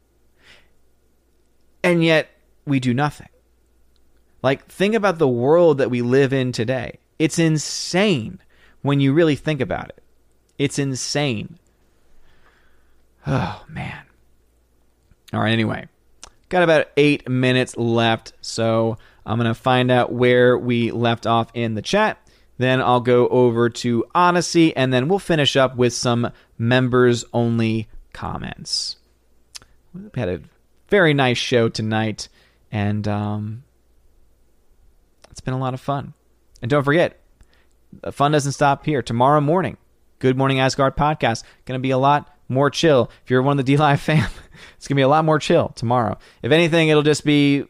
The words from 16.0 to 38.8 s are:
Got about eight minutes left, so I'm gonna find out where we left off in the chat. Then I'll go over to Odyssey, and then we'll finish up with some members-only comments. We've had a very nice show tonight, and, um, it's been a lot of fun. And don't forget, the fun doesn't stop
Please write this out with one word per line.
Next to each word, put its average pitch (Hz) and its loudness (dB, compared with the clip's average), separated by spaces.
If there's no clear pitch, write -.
Got 180 2
about 160 2
eight 147 2
minutes 127 0
left, 117 -2
so 113 -2
I'm 110 -4
gonna 117 0
find 127 0
out 123 2
where 123 4
we 117 -2
left 117 -2
off 117 0
in 117 -4
the 104 -8
chat. 202 -2
Then 127 0
I'll 123 2
go 123 2
over 120 2
to 117 -2
Odyssey, 170 2
and 131 0
then 127 0
we'll 196 0
finish 156 0
up 131 0
with 120 2
some 120 -2
members-only 117 0
comments. - -10
We've 202 -18
had 110 -4
a 90 -6
very 175 4
nice 127 0
show 117 0
tonight, 110 -4
and, 104 -2
um, 104 -6
it's - -20
been 131 -6
a 131 -6
lot 131 -6
of 131 -10
fun. 139 -8
And 123 -6
don't 147 2
forget, 143 2
the 95 -10
fun 143 0
doesn't 143 0
stop 143 0